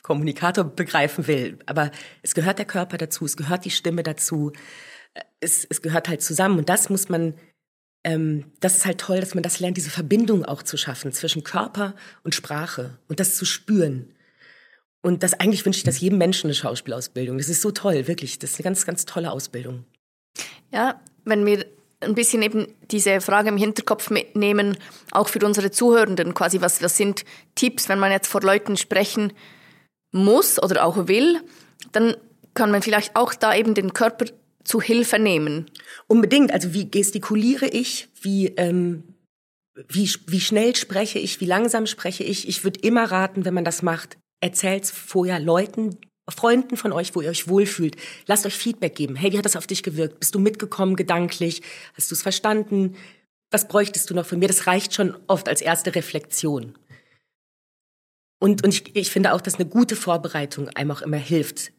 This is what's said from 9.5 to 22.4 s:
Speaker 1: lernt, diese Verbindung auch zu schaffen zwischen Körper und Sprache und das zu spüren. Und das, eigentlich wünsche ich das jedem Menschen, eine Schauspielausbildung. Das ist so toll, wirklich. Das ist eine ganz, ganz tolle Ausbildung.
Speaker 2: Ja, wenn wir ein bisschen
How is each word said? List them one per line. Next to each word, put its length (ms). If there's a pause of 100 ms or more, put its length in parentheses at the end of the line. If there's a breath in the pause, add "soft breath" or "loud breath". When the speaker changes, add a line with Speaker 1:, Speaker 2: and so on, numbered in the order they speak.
Speaker 1:
lernt, 180
diese 140
Verbindung 540
auch 180
zu 140
schaffen 340
zwischen 320
Körper 540 (260 loud breath)
und 140
Sprache 600 (120)
und 100
das 160
zu 100
spüren. 720 (880 soft breath)
Und 220
das, 160
eigentlich 260
wünsche 120
ich 60
das 140
jedem 200
Menschen, 280
eine 80
Schauspielausbildung. 840
Das 100
ist 120
so 120
toll, 340
wirklich. 320
Das 120
ist 100
eine 40
ganz, 220
ganz 200
tolle 260
Ausbildung. 540 (840 loud breath)
Speaker 2:
Ja, 300 (240)
wenn 200
wir 220 (320)
ein 160
bisschen 280